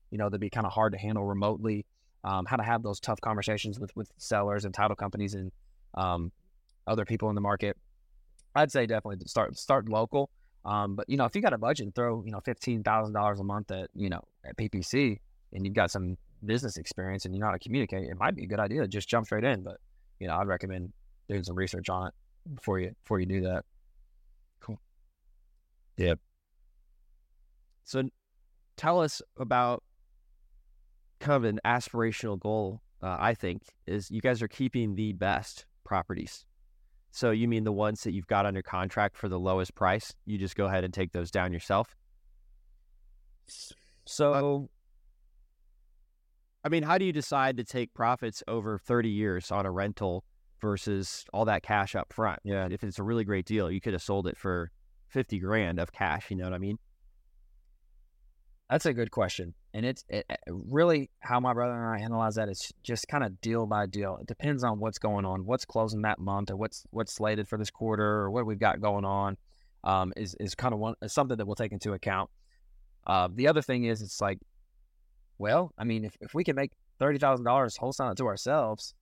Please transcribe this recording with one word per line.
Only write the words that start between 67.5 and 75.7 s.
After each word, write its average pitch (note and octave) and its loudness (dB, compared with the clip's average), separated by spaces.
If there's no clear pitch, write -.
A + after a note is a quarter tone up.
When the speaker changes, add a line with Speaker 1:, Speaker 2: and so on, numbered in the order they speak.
Speaker 1:
this G#2 -2
quarter, G#2+ 0
or G#2 2
what A#2 0
we've G#2+ -2
got G2 4
going G2+ 2
on, G2 0
um, F#2+ 2
is, G2 -8
is G2 -6
kinda B2 0
one, A2 -2
is G#2+ -6
something C3 2
that G#2+ -2
we'll G2+ -4
take G#2+ -2
into G#2 -4
account. F#2+ -2
Uh, F2+ 4
the B2+ 4
other D3+ 6
thing B2 0
is, A2+ 0
it's G2+ -8
like, G2 0
well, C3+ 2